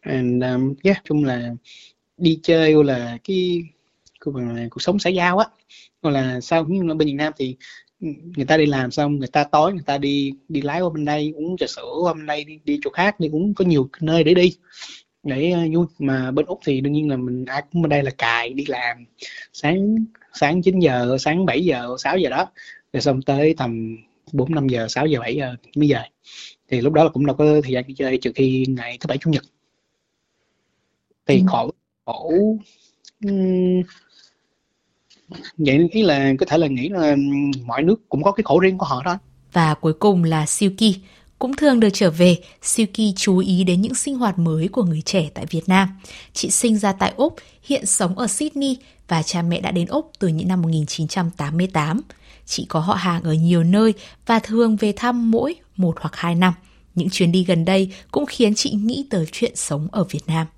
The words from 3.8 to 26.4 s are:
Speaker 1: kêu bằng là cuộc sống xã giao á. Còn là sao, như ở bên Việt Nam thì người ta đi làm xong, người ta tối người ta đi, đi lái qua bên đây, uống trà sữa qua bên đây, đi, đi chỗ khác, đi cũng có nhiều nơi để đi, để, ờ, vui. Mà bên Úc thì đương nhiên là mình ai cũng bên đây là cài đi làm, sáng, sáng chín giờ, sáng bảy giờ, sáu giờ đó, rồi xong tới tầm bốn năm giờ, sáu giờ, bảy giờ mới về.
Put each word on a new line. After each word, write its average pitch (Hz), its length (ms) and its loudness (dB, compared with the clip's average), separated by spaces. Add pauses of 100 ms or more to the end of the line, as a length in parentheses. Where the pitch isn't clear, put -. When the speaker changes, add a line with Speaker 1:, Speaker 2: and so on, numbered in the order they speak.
Speaker 1:
kêu 147 80 -6
bằng 120 240 -6
là 117 140 -6
cuộc - 100 -12
sống 190 180 0
xã 175 120 -2
giao 180 280 0
á. 214 80 2 (560)
Còn 151 100 2
là 131 280 -2
sao, 165 240 0
như 185 160 -2 (120)
ở - 20 -2
bên 156 140 2
Việt 139 60 -2
Nam 151 240 -4
thì 127 180 -6 (800)
người 143 120 -2
ta 156 80 4
đi 156 100 4
làm 131 240 0
xong, 147 280 -2
người 131 100 -6
ta 147 160 0
tối 156 280 2
người 175 140 -8
ta 139 120 -2
đi, 143 340 -2 (160)
đi 147 140 -4
lái 147 180 -4
qua 180 140 -2
bên 151 100 -4
đây, 151 320 -2
uống 165 200 -6
trà 151 100 -4
sữa 120 260 -12 (100)
qua 175 120 0
bên 156 120 -14
đây, 147 180 -6
đi, 156 200 -20
đi 147 200 -2
chỗ - 60 -4
khác, 196 300 -2
đi 160 120 -2
cũng 190 220 -2
có 190 100 0
nhiều 147 240 2 (120)
nơi 160 240 2
để 160 100 6
đi, 180 220 4 (680)
để, 147 280 -2
ờ, 175 100 0 (120)
vui. 170 140 2 (120)
Mà 131 320 -2
bên 147 160 -2
Úc 190 180 -10
thì 135 160 0
đương 143 120 -2
nhiên 151 180 0
là 135 60 -2
mình 127 280 -6
ai 135 180 -8 (100)
cũng 175 100 0
bên 160 60 0
đây 147 140 2
là 135 160 -2
cài 117 320 -2
đi 135 180 -6
làm, 123 360 -6 (480)
sáng, 196 440 0 (380)
sáng 160 280 0
chín 185 160 2
giờ, 127 420 2
sáng 170 260 0
bảy 147 180 0
giờ, 127 340 -2
sáu 160 200 -2
giờ 156 120 0
đó, 156 160 -2 (460)
rồi 127 80 -2
xong 135 220 0
tới 147 360 2
tầm 113 380 -6 (360)
bốn 139 220 0
năm 139 140 0
giờ, 117 200 -2
sáu 127 180 -2
giờ, 147 140 0
bảy 117 160 -6
giờ 135 180 -6 (220)
mới 147 160 4
về. 117 100 -2 (680)